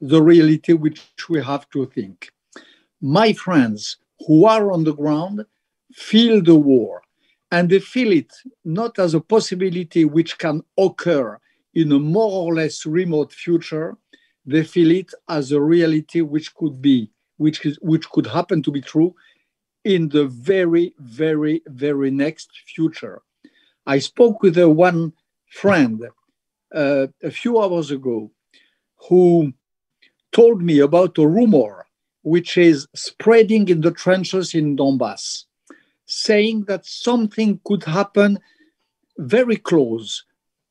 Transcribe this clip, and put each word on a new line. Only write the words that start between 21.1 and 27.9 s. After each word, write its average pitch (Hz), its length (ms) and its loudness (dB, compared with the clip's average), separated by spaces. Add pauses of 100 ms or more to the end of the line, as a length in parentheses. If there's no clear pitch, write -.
very 139 440 -4
next 143 380 -6 (260)
future. 160 460 -6 (640)
I 139 140 0
spoke 220 420 2
with, 175 160 2
uh, 175 120 6
one 165 440 2 (360)
friend, 131 540 0 (720)
uh, 139 320 -2 (160)
a 156 80 -8
few 233 300 -2
hours 170 300 -2